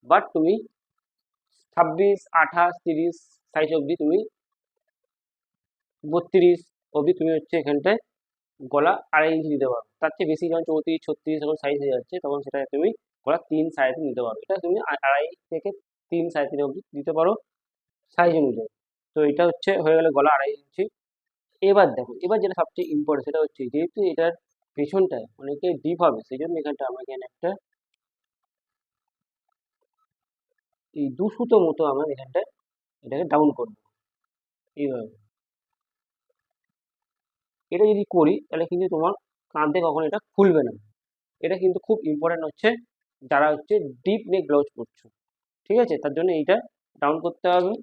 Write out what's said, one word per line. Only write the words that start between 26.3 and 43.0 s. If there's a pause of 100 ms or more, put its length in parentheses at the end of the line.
জন্য
এখানটা
আমাকে
এখানে
একটা (3500)
এই (100)
দু (100)
সুতো (100)
মতো (120)
আমার
এখানটায় (580)
এটাকে
ডাউন
করবো (1000)
এইভাবে। (2500)
এটা
যদি (120)
করি (120)
তাহলে
কিন্তু
তোমার (420)
কাঁধে
কখনো
এটা (140)
খুলবে
না। (680)
এটা
কিন্তু (100)
খুব (140)
ইম্পর্টেন্ট
হচ্ছে (640)